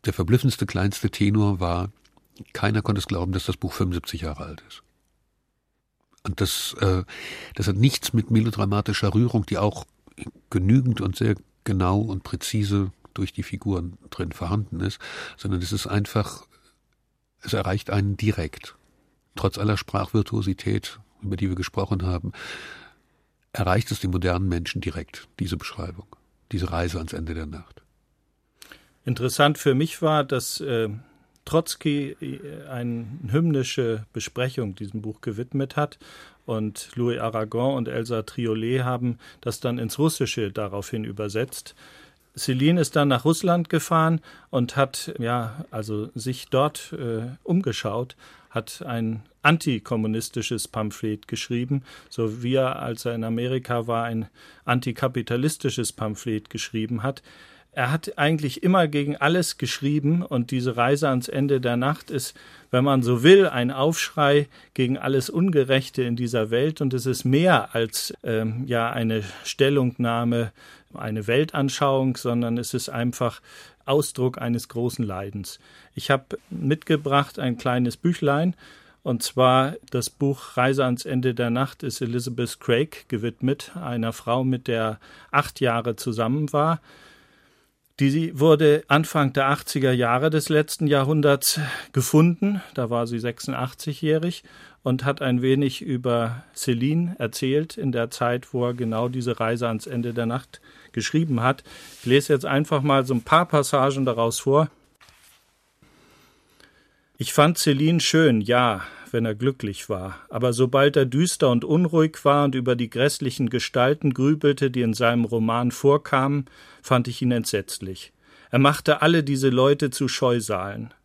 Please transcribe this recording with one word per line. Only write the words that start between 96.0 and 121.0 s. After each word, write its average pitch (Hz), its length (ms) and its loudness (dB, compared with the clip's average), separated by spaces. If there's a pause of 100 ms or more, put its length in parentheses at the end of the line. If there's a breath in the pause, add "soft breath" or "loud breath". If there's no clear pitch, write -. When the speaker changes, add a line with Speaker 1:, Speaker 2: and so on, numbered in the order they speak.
Speaker 2:
Céline 151 640 0
erzählt 135 580 -2
in 143 160 -2
der 117 180 -2
Zeit, 123 440 -2
wo 120 100 0
er 123 80 0
genau 117 380 -2
diese 120 280 -4
Reise 117 300 0
ans 110 180 -4
Ende 120 280 -4
der 117 100 -2
Nacht - 380 -6 (300 loud breath)
geschrieben 139 500 0
hat. 131 200 2 (380 loud breath)
Ich - 60 -8
lese 139 260 4
jetzt 139 140 2
einfach 143 340 2
mal 139 240 4
so 131 80 -2
ein 117 100 0
paar 165 220 4
Passagen 139 640 2
daraus 117 340 0
vor. 147 300 4 (2500 soft breath)
„Ich - 160 -8
fand 156 240 4
Céline 156 420 4
schön, 147 400 4
ja, 113 420 2 (280 loud breath)
wenn 117 160 0
er 107 80 -2
glücklich 120 540 -4
war. 92 320 -6 (100)
Aber 120 220 0
sobald 135 440 4
er 135 80 6
düster 139 460 2
und 120 140 2
unruhig 160 600 2
war 147 200 6
und 135 100 2
über 127 220 0
die 120 120 -2
grässlichen 127 600 0
Gestalten 127 640 2
grübelte, 143 560 4
die 123 120 -2
in 113 120 2
seinem 120 300 4
Roman 117 480 0
vorkamen, 139 760 4 (340 loud breath)
fand 123 280 2
ich 120 120 -8
ihn 123 120 2
entsetzlich. 98 800 -4 (380 soft breath)
Er 123 100 4
machte 143 420 4
alle 160 220 4
diese 135 260 2
Leute 135 400 4
zu 135 160 -2
Scheusalen. 110 880 -2 (100)